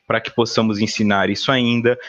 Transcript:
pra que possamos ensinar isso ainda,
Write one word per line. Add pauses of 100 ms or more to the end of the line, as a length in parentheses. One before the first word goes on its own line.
pra
que
possamos
ensinar
isso
ainda, (120)